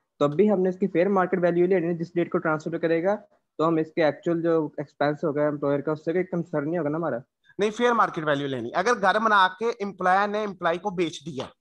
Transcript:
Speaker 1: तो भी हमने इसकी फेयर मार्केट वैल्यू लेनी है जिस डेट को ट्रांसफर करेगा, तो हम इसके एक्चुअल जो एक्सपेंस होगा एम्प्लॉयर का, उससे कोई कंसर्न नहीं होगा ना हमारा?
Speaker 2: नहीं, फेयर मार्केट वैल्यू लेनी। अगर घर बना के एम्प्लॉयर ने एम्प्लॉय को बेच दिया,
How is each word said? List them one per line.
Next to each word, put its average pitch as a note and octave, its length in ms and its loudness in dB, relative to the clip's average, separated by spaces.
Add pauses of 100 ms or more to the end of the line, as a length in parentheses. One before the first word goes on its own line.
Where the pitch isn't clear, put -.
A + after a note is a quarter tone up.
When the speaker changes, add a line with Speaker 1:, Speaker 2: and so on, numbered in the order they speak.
(200)
Speaker 1:
तो D3 80 2
भी E3 200 2
हमने F#3 220 2
इसकी F3+ 180 -2
फेयर F3+ 220 2
मार्केट F#3+ 300 2
वैल्यू F3 280 2
लेनी F3+ 200 2
है F3 100 -2
जिस E3 180 -8
डेट E3+ 160 -2
को F3+ 60 0
ट्रांसफर D#3+ 400 -2
करेगा, E3+ 460 0 (360)
तो D#3 40 0
हम E3 160 2
इसके D#3 220 -2
एक्चुअल D#3+ 400 0
जो E3 380 0
एक्सपेंस D3 440 -4
होगा D3 240 0
एम्प्लॉयर C#3+ 340 -2
का, D#3 100 -4
उससे D#3 220 -4
कोई F3+ 100 0
कंसर्न D#3+ 440 -4
नहीं E3+ 100 -2
होगा D3 120 -4
ना D#3 80 -4
हमारा? C#3 240 -4 (380)
Speaker 2:
नहीं, G#3+ 120 0
फेयर A#3+ 220 0
मार्केट F#3 300 0
वैल्यू C#3+ 240 0
लेनी। A#2+ 240 -6
अगर F#3+ 220 0
घर G3 260 2
बना G#3 280 4
के G3+ 180 -6 (180)
एम्प्लॉयर G3 460 0
ने G#3+ 140 -2
एम्प्लॉय F3 340 -2
को G3 140 -6
बेच E3+ 320 -4
दिया, B2+ 260 -10 (120)